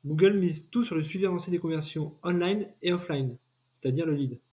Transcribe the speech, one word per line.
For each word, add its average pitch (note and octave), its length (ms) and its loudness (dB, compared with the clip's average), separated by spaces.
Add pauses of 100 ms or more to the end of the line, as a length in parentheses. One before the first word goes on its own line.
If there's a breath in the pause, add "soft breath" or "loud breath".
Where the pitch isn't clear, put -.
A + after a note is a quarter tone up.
Google F3+ 360 4
mise E3+ 320 0
tout A#3+ 120 0
sur F3 120 -4
le D#3 80 -2
suivi F#3+ 240 -2
avancé F3+ 240 -2
des E3+ 80 0
conversions D#3 640 -4
online F3+ 440 2 (140)
et F3 100 0
offline, C#3 460 -2 (340)
c'est-à-dire C3+ 360 0
le D3+ 80 2
lead. B2+ 240 -2 (140)